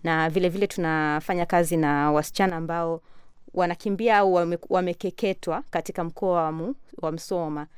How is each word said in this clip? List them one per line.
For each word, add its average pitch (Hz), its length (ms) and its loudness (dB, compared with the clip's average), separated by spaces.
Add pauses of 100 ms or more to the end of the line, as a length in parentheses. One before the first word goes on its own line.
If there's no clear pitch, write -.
na 160 260 2
vile 180 200 2
vile 196 180 0
tunafanya 160 760 0
kazi 175 320 2
na 147 340 4
wasichana 170 440 0
ambao 165 460 -4 (520)
wanakimbia 196 640 2
au 190 160 6
wame-, 170 240 2 (120)
wamekeketwa 180 1000 -2
katika 165 340 -4
mkoa 170 400 0
wa 156 80 0
mu-, 165 240 -6 (260)
wa 160 100 -2
Msoma, 156 560 -4 (100)